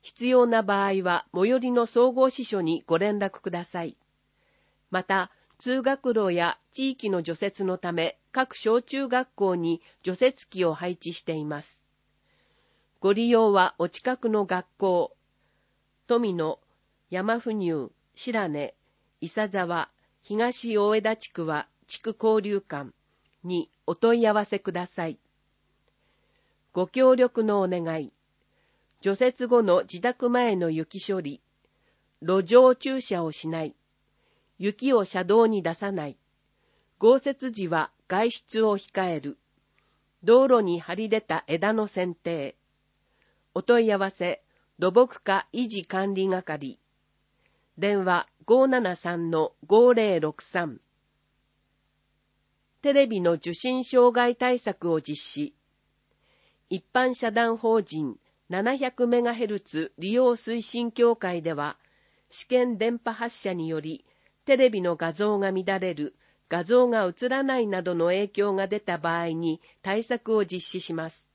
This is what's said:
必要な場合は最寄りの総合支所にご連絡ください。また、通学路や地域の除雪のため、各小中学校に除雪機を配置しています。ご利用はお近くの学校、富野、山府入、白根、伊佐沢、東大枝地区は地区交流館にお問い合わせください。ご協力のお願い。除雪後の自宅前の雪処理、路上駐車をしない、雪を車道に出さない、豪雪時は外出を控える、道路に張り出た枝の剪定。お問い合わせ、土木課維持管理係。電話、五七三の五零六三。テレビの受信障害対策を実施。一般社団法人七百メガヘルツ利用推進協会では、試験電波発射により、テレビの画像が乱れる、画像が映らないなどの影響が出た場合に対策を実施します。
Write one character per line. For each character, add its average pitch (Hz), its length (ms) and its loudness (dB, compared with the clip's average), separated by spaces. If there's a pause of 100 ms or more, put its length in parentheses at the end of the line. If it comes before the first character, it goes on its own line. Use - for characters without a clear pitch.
必 - 260 -8
要 247 180 6
な 226 180 2
場 196 220 0
合 190 180 0
は 180 300 -2
最 190 160 2
寄 254 100 2
り 247 120 -4
の 240 140 2
総 240 280 2
合 262 160 4
支 254 160 -8
所 196 160 -4
に 165 260 -2
ご 165 100 2
連 208 220 0
絡 196 220 -6
く 185 100 -8
だ 175 140 -8
さ 175 180 -10
い。 151 140 -12 (920)
ま 185 140 -4
た、 190 280 -2 (260)
通 262 240 -2
学 262 320 -2
路 202 200 2
や 170 240 0 (140)
地 269 200 -4
域 233 180 -6
の 180 140 0
除 165 180 -6
雪 202 240 -6
の 185 120 -2
た - 140 -8
め、 165 260 -2 (140)
各 262 240 -4
小 226 260 0
中 269 260 -6
学 254 260 -4
校 185 220 0
に 165 260 -2 (200)
除 180 180 -6
雪 262 260 0
機 185 180 -4
を 165 100 2
配 180 180 -6
置 175 200 -10
し - 120 -12
て 165 100 -6
い 156 100 -6
ま 147 180 -8
す。 - 200 -20 (1160)
ご 196 140 2
利 233 160 0
用 226 220 4
は 185 280 2
お 170 100 -2
近 - 260 -6
く 233 140 -4
の 208 160 0
学 - 200 -4 (120)
校、 180 400 0 (920)
富 233 260 0
野、 160 260 -4 (500)
山 208 300 -2
府 226 140 -6
入、 165 380 -4 (260)
白 220 300 -4
根、 147 260 -6 (460)
伊 165 100 -10
佐 214 220 -4
沢、 175 380 -4 (320)
東 226 560 -4
大 208 180 2
枝 220 220 -2
地 - 100 -14
区 165 180 -8
は 151 220 -4 (180)
地 - 120 -10
区 220 200 -8
交 220 240 2
流 202 200 -4
館 143 300 -12 (520)
に 175 260 -4 (160)
お 170 100 -4
問 233 260 2
い 226 40 4
合 214 80 4
わ 208 120 0
せ 196 140 -6
く - 120 -6
だ 175 160 -6
さ 170 200 -8
い。 - 120 -10 (1500)
ご 180 160 -2
協 262 280 4
力 240 280 2
の 208 180 2
お 185 60 0
願 165 340 -4
い。 123 120 -12 (880)
除 196 180 -2
雪 254 260 0
後 240 180 4
の 180 180 4
自 180 200 -10
宅 240 280 -2
前 240 260 2
の 175 160 -2
雪 160 340 -8
処 190 160 -4
理、 143 200 -12 (800)
路 185 220 0
上 247 300 8
駐 262 280 -4
車 175 220 -4
を 160 80 -4
し 156 180 -10
な 160 140 -4
い、 151 120 -10 (840)
雪 214 360 -2
を 214 100 4
車 185 220 -4
道 220 200 6
に 214 160 0
出 165 120 -4
さ 202 180 -6
な 160 160 -6
い、 139 100 -16 (800)
豪 233 260 6
雪 269 280 -6
時 202 160 -6
は 160 240 -2 (160)
外 220 240 0
出 - 320 -4
を 208 140 2
控 185 320 -4
え 160 100 -4
る、 139 180 -12 (840)
道 247 240 8
路 240 160 6
に 175 160 0
張 170 160 -8
り 214 140 -4
出 220 100 2
た 165 280 -4
枝 180 260 0
の 214 140 0
剪 180 280 -4
定。 156 400 -8 (1000)
お 185 80 -4
問 233 240 4
い 220 60 2
合 202 60 0
わ 190 120 -2
せ、 175 320 -6 (380)
土 180 120 2
木 240 300 4
課 196 320 -2
維 240 140 -4
持 202 180 -8
管 196 280 -4
理 190 140 -2
係。 156 520 -6 (1000)
電 196 280 0
話、 180 200 2 (200)
五 262 220 6
七 233 280 0
三 170 340 -4
の 160 220 0 (160)
五 240 260 8
零 208 280 2
六 151 200 -4
三。 160 380 -6 (2000)
テ 285 120 2
レ 277 120 8
ビ 220 140 -4
の 170 140 4
受 165 200 -4
信 254 300 -2
障 247 320 6
害 240 220 2
対 247 220 0
策 170 340 -4
を 156 80 0
実 147 200 -8
施。 - 320 -8 (1160)
一 185 140 -6 (100)
般 254 220 2
社 233 160 -4
団 226 260 0
法 226 240 2
人 156 360 -8 (300)
七 214 300 -2
百 247 300 -2
メ 240 140 2
ガ 240 120 -2
ヘ 233 120 -4
ル 202 140 -6
ツ - 380 -6
利 190 160 -6
用 240 240 4
推 226 240 -6
進 233 320 -6
協 233 240 2
会 180 240 -6
で 160 100 -4
は、 147 260 -6 (520)
試 - 180 -14
験 247 300 0
電 233 200 -2
波 233 140 -8
発 233 280 -8
射 190 140 -6
に 165 140 -6
よ 156 140 -4
り、 156 240 -12 (400)
テ 269 100 4
レ 254 140 6
ビ 208 120 -2
の 175 140 0
画 165 160 -4
像 208 260 0
が 196 140 0
乱 185 140 -4 (160)
れ 185 120 -4
る、 147 220 -8 (320)
画 170 160 -4
像 247 240 4
が 220 180 2
映 180 220 -4
ら 262 160 0
な 262 160 0
い 220 80 0
な 185 140 -4
ど 180 120 -4
の 170 120 0
影 190 240 0
響 202 240 -2
が 190 140 -2
出 208 120 -4
た 175 180 -4
場 165 220 -2
合 170 100 -4
に 165 300 -4 (220)
対 202 200 -2
策 226 320 -4
を 214 120 2
実 180 200 -10
施 185 140 -8
し 175 140 -8
ま 160 160 -8
す。 - 260 -20